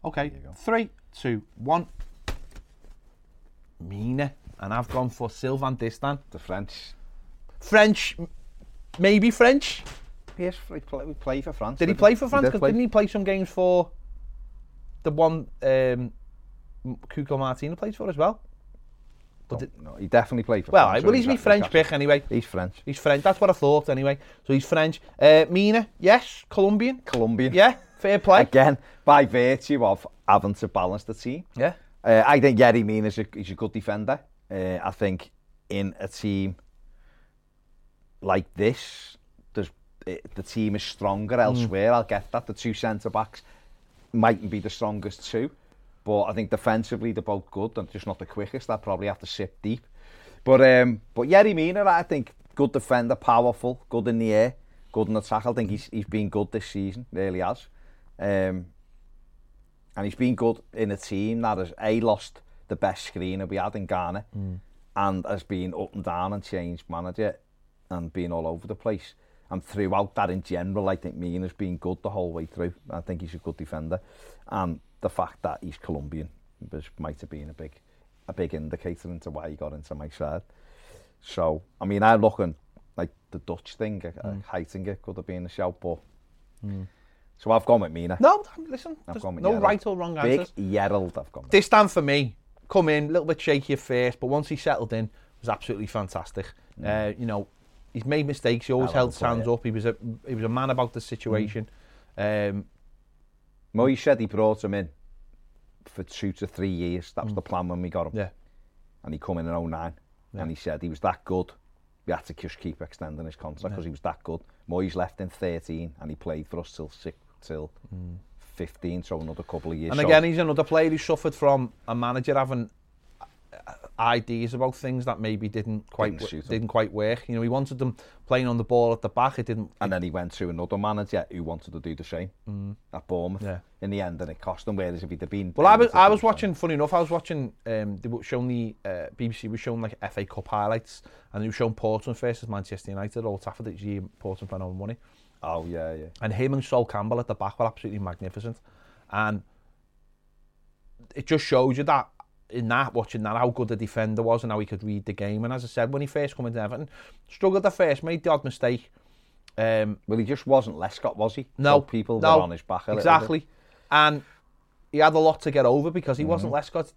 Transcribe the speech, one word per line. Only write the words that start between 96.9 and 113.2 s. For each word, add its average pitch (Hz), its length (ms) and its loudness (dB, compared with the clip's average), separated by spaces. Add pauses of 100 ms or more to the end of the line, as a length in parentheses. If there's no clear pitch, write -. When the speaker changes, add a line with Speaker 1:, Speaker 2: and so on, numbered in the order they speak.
Speaker 1:
you 120 80 -6
know, 101 200 -4 (460)
he's 110 140 -10
made 147 200 0
mistakes, 123 400 -2
he 135 60 -2
always 127 200 0
Speaker 2:
Hell 123 160 2
of - 0 -
Speaker 1:
held - 20 -4
Speaker 2:
a - 40 -12
Speaker 1:
his - 60 -10
hands 117 240 0
Speaker 2:
player. 120 100 2
Speaker 1:
up, 117 100 -6
he 117 60 -2
was 110 140 -4
a, 117 120 0 (300)
he 131 80 -8
was 110 100 -6
a 113 40 0
man 127 220 -2
about 123 240 0
the 117 60 -8
situation. 107 680 -4 (500)
Speaker 2:
Mm. 104 320 0
Speaker 1:
Um, 98 140 -6 (1080)
Speaker 2:
Moyes 123 240 2
said 139 220 2
he 110 60 -2
brought 107 360 2
him 101 120 -2
in 95 140 -4 (1000)
for - 180 -14
two - 280 -8
to 101 140 -8
three 95 240 -4
years. 87 420 -6
That - 120 -8
was 107 80 -6
Speaker 1:
Mm. 101 40 -6
Speaker 2:
the 98 60 -6
plan 90 260 -6
when 87 140 -6
we 87 80 -6
got 85 160 -4
him. 73 80 -12
Speaker 1:
Yeah. 98 160 -6 (720)
Speaker 2:
And 78 100 -12
he 78 60 -8
come 87 200 -6
in 82 80 -6
in 85 60 -4
oh 85 140 -4
nine. 82 280 -8 (380)
Speaker 1:
Yeah. 101 100 -10
Speaker 2:
And 80 80 -8
he 80 60 -8
said 78 260 -8
he 87 60 -6
was 78 120 -10
that - 240 -2
good. 92 280 -4 (540)
We 87 60 -4
had - 140 -6
to - 80 -16
just - 240 -14
keep - 240 -10
extending 78 440 -14